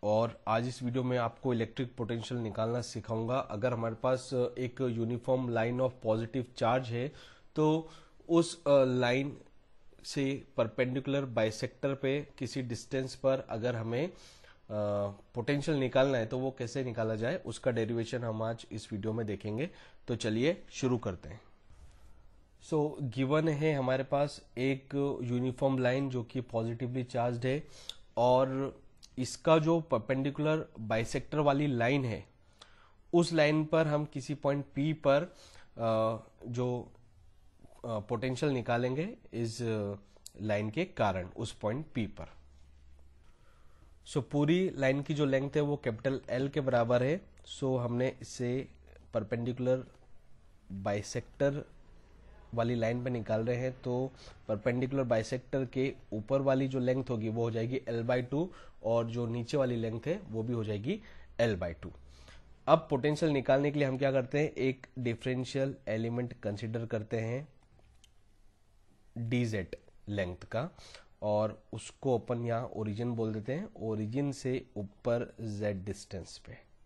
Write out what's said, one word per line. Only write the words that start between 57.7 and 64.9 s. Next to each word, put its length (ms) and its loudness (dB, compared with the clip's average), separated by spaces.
L 140 -2
by 280 0
टू, 200 0
और 220 2
जो 200 -2
नीचे 300 -2
वाली 200 2
लेंथ 300 -2
है 220 -2
वो 140 -4
भी 100 -2
हो 120 0
जाएगी 360 -2
L 160 4
by 260 -4
टू। 100 -12
अब 220 6
पोटेंशियल 420 2
निकालने 380 4
के 80 -2
लिए 100 4
हम 100 -2
क्या 140 2
करते 260 0
हैं, 140 0
एक 340 -2